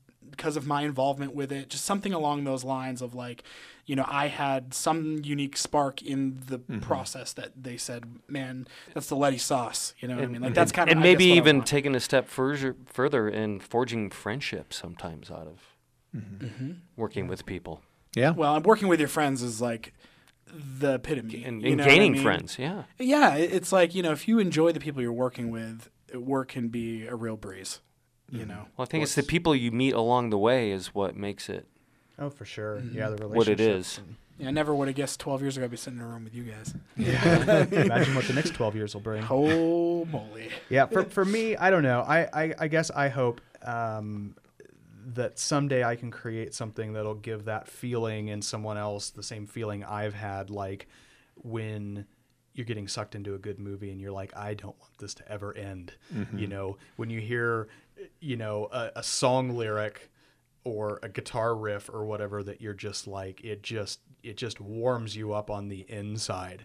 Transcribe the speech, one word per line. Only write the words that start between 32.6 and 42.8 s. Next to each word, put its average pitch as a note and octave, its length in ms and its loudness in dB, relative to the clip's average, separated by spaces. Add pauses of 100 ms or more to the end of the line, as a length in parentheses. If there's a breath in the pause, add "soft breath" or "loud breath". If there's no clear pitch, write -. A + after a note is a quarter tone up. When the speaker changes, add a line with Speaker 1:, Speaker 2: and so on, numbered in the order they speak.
Speaker 1:
Mm-hmm. A#2 180 -8
Speaker 4:
Yeah, A2 140 -2
the G#2+ 180 -6
Speaker 3:
what A2 180 4
it G#2 120 6
Speaker 4:
relationships G2+ 340 4
Speaker 3:
is. - 60 -10
Speaker 4:
and G2 160 -16 (240)
Speaker 1:
Yeah, C3+ 100 -6
I - 20 -4
never D3+ 240 2
would C#3 140 2
have C3+ 80 -4
guessed C#3 240 -4
twelve C#3 200 -4
years C3+ 140 -2
ago C3 80 -4
I'd A#2+ 80 -4
be A#2 60 -8
sitting B2 220 -12
in A#2+ 40 -10
a A#2 60 -10
room A2+ 160 -12
with A2 100 -14
you A#2+ 80 -8
guys. A2 320 -12 (220)
Speaker 4:
Yeah. D#3+ 680 6
<laughs> F3 60 -2
Imagine C3+ 420 4
what B2 120 2
the B2+ 80 0
next D#3+ 220 0
twelve A2 200 0
years G#2+ 180 -4
will G#2 80 -10
bring. A2 280 -4
Speaker 1:
Oh, E3 760 4
moly. A2 460 -8 (180)
Speaker 4:
Yeah, C3+ 200 6
for, F#3+ 180 2
for G3 180 0
me, A3 320 0
I F3+ 140 4
don't F3+ 140 8
know. B2 180 4
I, D#3+ 320 4
I, D#3+ 260 0
I E3 80 0
guess D#3+ 240 0